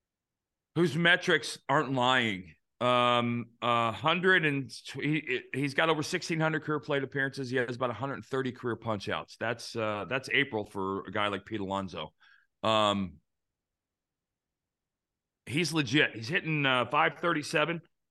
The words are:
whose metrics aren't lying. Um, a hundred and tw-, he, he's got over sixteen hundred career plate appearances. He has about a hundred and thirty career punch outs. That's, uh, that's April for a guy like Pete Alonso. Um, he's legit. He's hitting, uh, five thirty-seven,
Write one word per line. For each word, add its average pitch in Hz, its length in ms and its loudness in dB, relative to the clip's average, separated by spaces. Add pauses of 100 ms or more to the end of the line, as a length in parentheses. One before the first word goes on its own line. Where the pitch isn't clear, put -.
(760)
whose 156 180 2
metrics 170 640 2 (100)
aren't 135 240 2
lying. 120 600 2 (260)
Um, 120 640 4 (140)
a 117 300 2
hundred 165 560 2
and 139 240 -2
tw-, - 320 -12
he, 135 380 -2 (120)
he's 139 220 -4
got 165 160 4
over 156 140 2
sixteen 170 340 -4
hundred 160 240 0
career 151 160 -4
plate 139 240 -2
appearances. 135 480 -4
He 127 60 -2
has 123 180 0
about 123 160 -2
a 117 40 -6
hundred 135 200 -6
and 98 100 -12
thirty 131 280 -2
career 117 240 -4
punch 107 320 -4
outs. 85 320 -6
That's, 117 340 -6
uh, 107 340 -2
that's 131 240 -4
April 120 320 0
for 98 420 -4
a 98 40 -12
guy 104 160 0
like 98 180 -4
Pete 110 160 -6
Alonso. 92 520 -6 (500)
Um, 101 520 2 (2250)
he's 151 260 -2
legit. 143 420 2
He's 113 140 -10
hitting, 156 360 -2
uh, 127 220 2
five 156 320 2
thirty-seven, 160 600 0 (300)